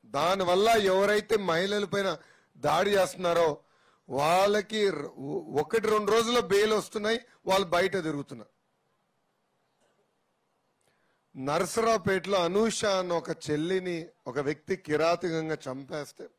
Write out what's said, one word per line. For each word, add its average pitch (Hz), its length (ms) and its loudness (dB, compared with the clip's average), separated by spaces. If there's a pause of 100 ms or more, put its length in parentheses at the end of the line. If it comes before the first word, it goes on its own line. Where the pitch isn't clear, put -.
దానివల్ల 180 600 2
ఎవరైతే 208 680 4
మహిళల 196 480 -2
పైన 190 320 -4 (400)
దాడి 165 320 0
చేస్తున్నారో 170 680 2 (520)
వాళ్ళకి 202 800 2
ర-, 143 200 -6 (500)
ఒకటి 214 280 0
రెండు 214 240 2
రోజుల్లో 233 300 2
బెయిల్ 202 320 2
వస్తున్నాయి, 214 480 -2 (240)
వాళ్ళు 190 220 2
బయట 180 260 2
తిరుగుతున్నారు. 147 560 -8 (3000)
నరసరావుపేటలో 185 1040 0
అనూష 208 420 0
అన్న 185 280 0
ఒక 165 160 -4
చెల్లిని 170 760 -4 (220)
ఒక 127 120 -4
వ్యక్తి 151 360 -4
కిరాతకంగా 160 840 -2 (120)
చంపేస్తే 139 680 -12